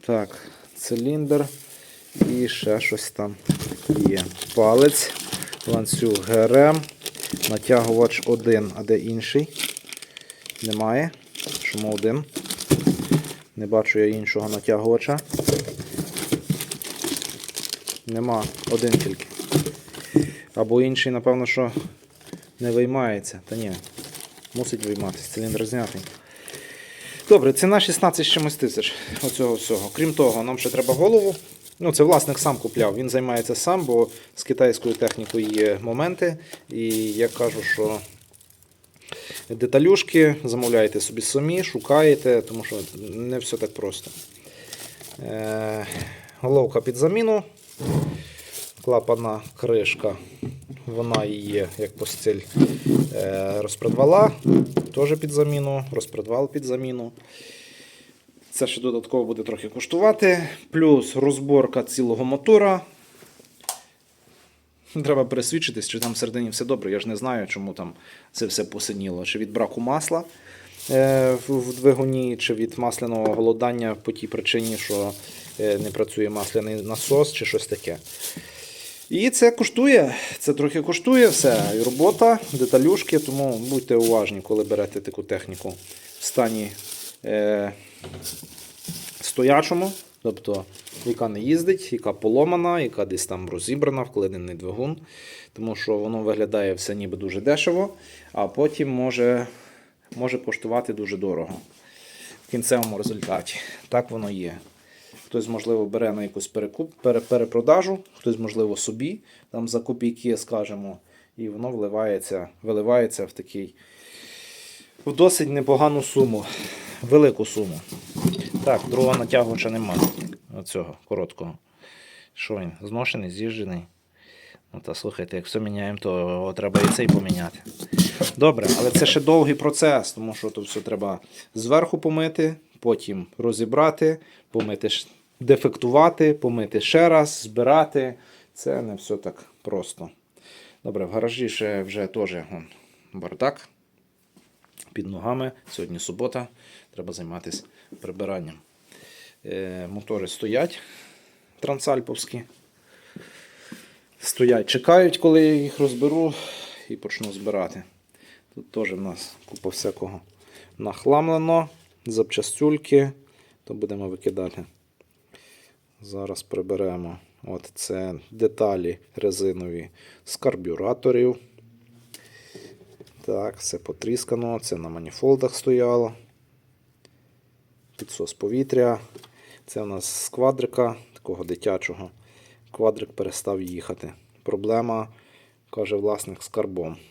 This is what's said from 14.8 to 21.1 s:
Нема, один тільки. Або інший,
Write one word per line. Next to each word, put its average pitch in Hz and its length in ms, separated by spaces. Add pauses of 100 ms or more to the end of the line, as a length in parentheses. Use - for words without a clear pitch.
Нема, 113 380 (260)
один 117 220
тільки. 95 340 (1300)
Або 113 280
інший, 131 300